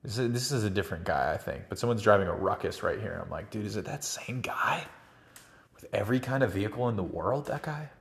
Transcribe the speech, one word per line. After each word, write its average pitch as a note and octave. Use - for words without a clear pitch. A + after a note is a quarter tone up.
This G#2+
is, A#2+
this B2
is A#2+
a G#2
different F#2
guy, D2+
I -
think, -
but -
someone's A#2
driving G2+
a E2+
Ruckus F#2+
right F2
here, G2
and E2+
I'm E2+
like, F2
"Dude, G#2+
is G#2
it F#2
that -
same -
guy -
with -
every G#2+
kind C3
of G#2+
vehicle G#2+
in A2+
the G2
world, F2
that -
guy?" D3+